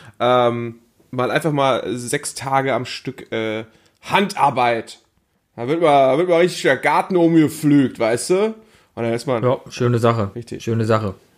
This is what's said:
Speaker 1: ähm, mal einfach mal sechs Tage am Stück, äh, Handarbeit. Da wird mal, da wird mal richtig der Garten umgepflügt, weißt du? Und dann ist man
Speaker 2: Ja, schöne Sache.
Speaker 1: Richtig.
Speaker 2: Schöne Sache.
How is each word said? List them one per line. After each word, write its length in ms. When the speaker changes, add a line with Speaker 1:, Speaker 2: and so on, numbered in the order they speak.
Speaker 1:
ähm, 560
mal 200
einfach 220
mal 300
sechs 380
Tage 380
am 120
Stück, 460
äh, 320
Handarbeit. 960
Da 120
wird 140
mal, 300
da 60
wird 120
mal 120
richtig 200
der 160
Garten 400
umgepflügt, 800
weißt 300
du? 160
Und 100
dann 100
ist 120
man 180
Speaker 2:
Ja, 160
schöne 300
Sache. 360
Speaker 1:
Richtig. 280
Speaker 2:
Schöne 220
Sache. 300